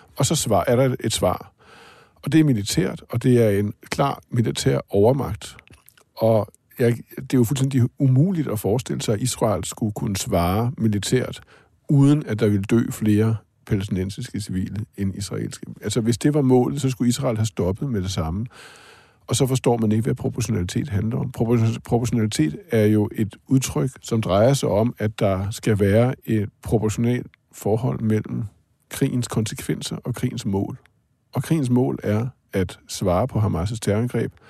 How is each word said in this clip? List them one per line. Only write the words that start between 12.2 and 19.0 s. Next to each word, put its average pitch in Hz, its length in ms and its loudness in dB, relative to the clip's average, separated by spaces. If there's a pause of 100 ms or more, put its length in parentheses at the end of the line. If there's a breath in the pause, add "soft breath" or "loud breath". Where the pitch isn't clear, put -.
at 107 140 -4
der 113 80 4
ville 101 160 2
dø 113 260 2
flere 107 460 2 (300)
palæstinensiske 98 760 -4
civile 98 440 -6 (120)
end 98 180 -4
israelske. 101 500 -8 (160)
Altså, 107 200 -2
hvis 113 160 0
det 147 160 2
var 151 80 2
målet, 127 400 2
så 135 80 0
skulle 123 200 0
Israel 123 280 -2
have 110 80 0
stoppet 98 440 -2
med 107 120 -2
det 92 100 -4
samme. 90 340 -4 (840 loud breath)